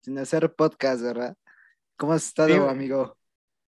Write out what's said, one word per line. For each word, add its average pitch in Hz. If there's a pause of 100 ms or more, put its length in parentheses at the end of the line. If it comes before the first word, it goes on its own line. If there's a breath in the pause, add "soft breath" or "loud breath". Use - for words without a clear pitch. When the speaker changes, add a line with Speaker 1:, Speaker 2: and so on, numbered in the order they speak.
Speaker 1:
sin 135
hacer 160
podcast, 131
¿verdad? 120 (600 soft breath)
¿Cómo 151
has 151
estado, 156
Speaker 2:
Bien. 151
Speaker 1:
amigo? 135 (500)